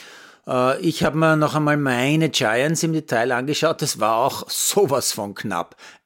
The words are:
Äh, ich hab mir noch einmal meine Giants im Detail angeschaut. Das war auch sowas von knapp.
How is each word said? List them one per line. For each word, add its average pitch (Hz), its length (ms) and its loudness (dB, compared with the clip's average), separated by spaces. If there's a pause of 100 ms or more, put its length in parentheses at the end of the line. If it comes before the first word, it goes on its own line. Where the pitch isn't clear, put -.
(460)
Äh, 127 360 0
ich 165 240 0
hab 147 100 0
mir 160 220 4
noch 147 180 0
einmal 147 220 2
meine 143 520 2
Giants 127 540 0
im 165 80 -2
Detail 131 400 0
angeschaut. 147 500 0
Das 127 200 -4
war 113 160 2
auch 131 320 0
sowas - 640 0
von 101 220 -8
knapp. 90 420 -6 (280)